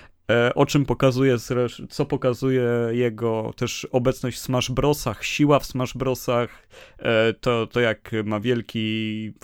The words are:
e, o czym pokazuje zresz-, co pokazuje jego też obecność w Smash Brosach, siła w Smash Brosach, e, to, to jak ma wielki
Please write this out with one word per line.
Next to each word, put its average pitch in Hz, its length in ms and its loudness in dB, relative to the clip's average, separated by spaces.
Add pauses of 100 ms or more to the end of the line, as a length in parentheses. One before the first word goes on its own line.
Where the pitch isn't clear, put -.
(320)
e, 120 240 4
o 143 100 4
czym 143 200 2
pokazuje 127 520 2
zresz-, 123 520 -4
co - 160 -4
pokazuje 131 640 0 (200)
jego 113 640 -2
też - 360 -6
obecność 127 460 0
w - 20 -12
Smash 127 320 -2
Brosach, 131 520 0
siła 147 360 4
w - 60 -2
Smash 127 280 -6
Brosach, 123 720 0 (300)
e, 113 360 4
to, 117 340 0
to 120 120 -2
jak 113 320 0 (140)
ma 107 140 -2
wielki 110 960 -4 (100)